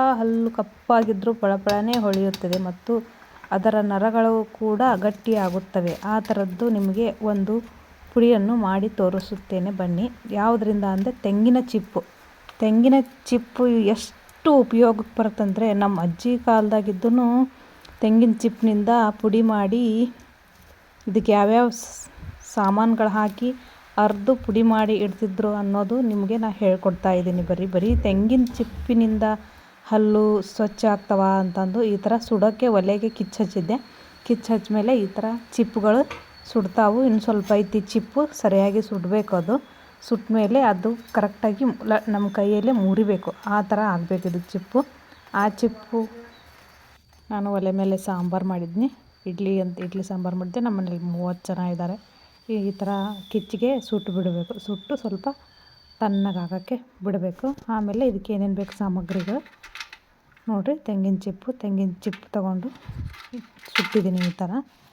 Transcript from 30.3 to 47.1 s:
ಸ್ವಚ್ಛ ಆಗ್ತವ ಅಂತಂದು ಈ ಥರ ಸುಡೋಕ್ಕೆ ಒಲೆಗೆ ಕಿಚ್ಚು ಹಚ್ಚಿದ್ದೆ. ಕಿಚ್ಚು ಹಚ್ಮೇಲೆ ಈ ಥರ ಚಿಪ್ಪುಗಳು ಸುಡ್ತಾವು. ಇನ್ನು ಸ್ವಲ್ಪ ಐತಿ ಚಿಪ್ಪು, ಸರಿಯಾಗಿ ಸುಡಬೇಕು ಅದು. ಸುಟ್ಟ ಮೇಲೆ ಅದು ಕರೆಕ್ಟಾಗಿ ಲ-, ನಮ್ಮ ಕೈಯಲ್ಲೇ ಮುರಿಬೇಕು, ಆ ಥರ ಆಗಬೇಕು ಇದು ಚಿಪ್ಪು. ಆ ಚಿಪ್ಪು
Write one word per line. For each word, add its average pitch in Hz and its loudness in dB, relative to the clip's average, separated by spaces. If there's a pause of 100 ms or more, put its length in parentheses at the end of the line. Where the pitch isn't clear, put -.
ಸ್ವಚ್ಛ 202 -4
ಆಗ್ತವ 202 2 (140)
ಅಂತಂದು 190 0
ಈ 214 2
ಥರ 196 -2
ಸುಡೋಕ್ಕೆ 220 2
ಒಲೆಗೆ 202 2
ಕಿಚ್ಚು - -8
ಹಚ್ಚಿದ್ದೆ. 185 -2 (480)
ಕಿಚ್ಚು 233 -2
ಹಚ್ಮೇಲೆ 214 0
ಈ 202 0
ಥರ 202 -6 (260)
ಚಿಪ್ಪುಗಳು 214 2 (460)
ಸುಡ್ತಾವು. 208 2
ಇನ್ನು 220 4
ಸ್ವಲ್ಪ 208 0
ಐತಿ 202 2 (120)
ಚಿಪ್ಪು, 226 -2 (140)
ಸರಿಯಾಗಿ 196 2
ಸುಡಬೇಕು 202 -2
ಅದು. 180 0 (460)
ಸುಟ್ಟ - -4
ಮೇಲೆ 220 2
ಅದು 214 2 (200)
ಕರೆಕ್ಟಾಗಿ 208 -2 (220)
ಲ-, 214 0
ನಮ್ಮ 202 0
ಕೈಯಲ್ಲೇ 208 0
ಮುರಿಬೇಕು, 190 0 (140)
ಆ 208 0
ಥರ 202 -2
ಆಗಬೇಕು 180 -2
ಇದು 175 -4
ಚಿಪ್ಪು. 202 -4 (540)
ಆ 202 0 (100)
ಚಿಪ್ಪು 233 -4 (1300)